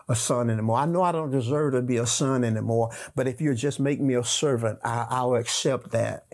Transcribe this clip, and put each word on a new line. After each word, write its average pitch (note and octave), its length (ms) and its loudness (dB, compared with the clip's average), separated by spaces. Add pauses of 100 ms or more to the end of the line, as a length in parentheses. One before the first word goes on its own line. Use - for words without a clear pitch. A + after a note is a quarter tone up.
a B2 80 2
son A#2+ 340 0
anymore. A2 280 2
I C#3 80 2
know E3+ 160 2
I F3 100 2
don't D#3+ 200 -2
deserve C3+ 420 0
to B2+ 80 2
be B2 160 0
a A2+ 100 0
son C3 380 0
anymore, A2+ 460 0 (240)
but C3 120 0
if C3 140 -4
you D3 120 2
just C3+ 280 -2
make C#3+ 180 0
me C3+ 140 2
a B2 100 2
servant, A#2 580 0
I, A#2 280 -2
I'll B2+ 260 2
accept A#2+ 560 0
that." A2 320 -2 (100)